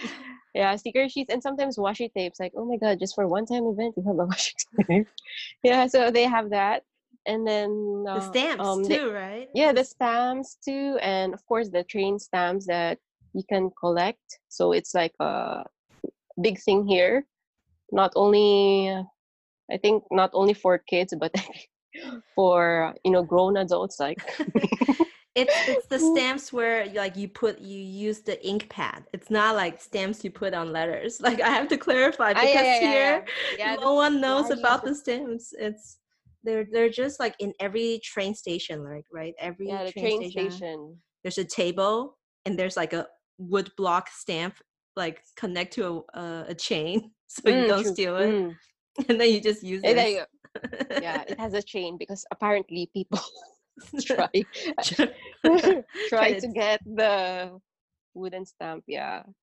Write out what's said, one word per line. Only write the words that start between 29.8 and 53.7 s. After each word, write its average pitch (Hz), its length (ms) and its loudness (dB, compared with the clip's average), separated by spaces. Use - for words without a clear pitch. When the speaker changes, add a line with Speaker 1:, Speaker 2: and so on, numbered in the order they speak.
Speaker 2:
stamps 202 440 -6
you 185 80 -10
put 196 200 -6
on 165 200 -4
letters. 165 480 -4
<laughs> - 80 0
Like, 233 120 0
I 233 100 2
have 277 180 0
to 294 100 0
clarify 262 560 2
Speaker 1:
Ah, 226 80 2
yeah, 269 80 8
Speaker 2:
because 277 160 6
Speaker 1:
yeah, 247 140 4
yeah, 294 100 4
Speaker 2:
here, 277 340 2
Speaker 1:
yeah. - 0 -
Yeah, 214 240 -2
Speaker 2:
no 269 140 4
Speaker 1:
the, - 0 -
Speaker 2:
one 294 200 4
Speaker 1:
yeah, 269 80 2
Speaker 2:
knows 269 240 2
Speaker 1:
I - 20 -2
use 262 100 -2
Speaker 2:
about 240 240 2
Speaker 1:
the 285 60 -4
Speaker 2:
the 294 80 -2
stamps. 240 600 -6
It's, 214 420 -10
they're, 220 300 -2
they're 233 180 4
just, 262 300 -4
like, 226 180 -2
in 202 220 -4
every 226 420 -2
train 202 320 -4
station, 170 480 -8
like, 147 300 -12
right? 165 260 -10
Every 180 300 -10
Speaker 1:
Yeah, 196 160 -6
the 185 80 -8
Speaker 2:
train 202 160 -4
Speaker 1:
train 214 100 0
Speaker 2:
station, 190 180 -4
Speaker 1:
station. 165 480 -12
Speaker 2:
there's 185 160 -8
a 185 60 -2
table 190 760 -2
and 202 140 -4
there's, 185 180 -4
like, 165 160 -2
a 170 140 -4
wood 185 380 -2
block 180 340 0
stamp, 175 460 -6
like, 165 260 -6
connect 180 380 -6
to 175 300 -6
a, - 60 -12
a, 165 280 -10
a 175 60 -10
chain 175 680 -4
<laughs> - 80 -20
so - 200 -4
you 254 140 6
Speaker 1:
Mm, 233 60 4
Speaker 2:
don't 202 140 4
Speaker 1:
true. 202 120 0
Speaker 2:
steal 180 220 -2
it. 202 140 2
Speaker 1:
Mm. 180 260 -2
Speaker 2:
<laughs> 269 100 -2
And 233 120 2
then 233 100 6
you 208 100 4
just 214 220 0
use 190 220 -6
Speaker 1:
Yeah, 220 100 6
there 233 140 4
Speaker 2:
this. 202 60 0
Speaker 1:
you 190 40 -4
go. 156 80 -6
Yeah, 311 300 -4
it 202 100 -8
Speaker 2:
<laughs> - 0 -
Speaker 1:
has 220 160 -6
a 202 80 -2
chain 180 340 -8
because - 360 -12
apparently 190 600 0
people 190 320 -6
<laughs> - 60 -16